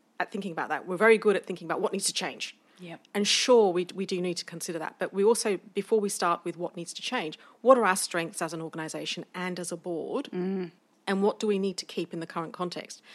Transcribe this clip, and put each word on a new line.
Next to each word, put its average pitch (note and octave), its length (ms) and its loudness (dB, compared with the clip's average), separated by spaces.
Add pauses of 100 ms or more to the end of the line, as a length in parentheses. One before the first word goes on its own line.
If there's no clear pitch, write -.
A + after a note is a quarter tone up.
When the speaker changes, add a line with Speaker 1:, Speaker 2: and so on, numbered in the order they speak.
(180)
Speaker 1:
at F3+ 140 -4
thinking G3 200 -6
about D3 180 -6
that. C#3+ 160 -4
We're F3+ 100 -4
very A3 220 8
good G#3 180 4
at - 80 -4
thinking F3 220 -8
about D#3+ 140 -2
what G#3 120 0
needs F#3+ 140 -4
to - 60 0
change. C3 440 -6 (240)
Speaker 2:
Yep. E3+ 200 -14 (140)
Speaker 1:
And G3+ 120 2
sure, A3 460 6
we, F3 220 0
we F#3 120 -4
do F3+ 140 -2
need F3+ 180 -2
to - 60 -8
consider E3 340 -8
that. D#3 200 -8
But F3+ 140 -4
we G3 120 2
also, G#3+ 340 4 (160)
before G#3 260 2
we G3+ 80 0
start F3 360 0
with E3+ 120 -6
what E3+ 200 -6
needs E3+ 180 -10
to - 80 -12
change, E3+ 360 -4 (220)
what B3+ 180 10
are A3+ 60 4
our F#3 120 6
strengths E3 440 -4
as E3 120 -4
an E3 100 -8
organisation D#3+ 640 -8 (100)
and F3+ 260 -6
as F3 120 -8
a F3 40 -6
board? E3+ 580 -6
Speaker 2:
Mm. F3+ 360 -2 (360)
Speaker 1:
And G3 160 0
what G#3 160 2
do A3 80 -2
we G#3 120 2
need F#3+ 200 -2
to - 60 -10
keep - 300 -8
in E3+ 60 -6
the E3 60 -8
current E3 260 -8
context? - 500 -8 (120)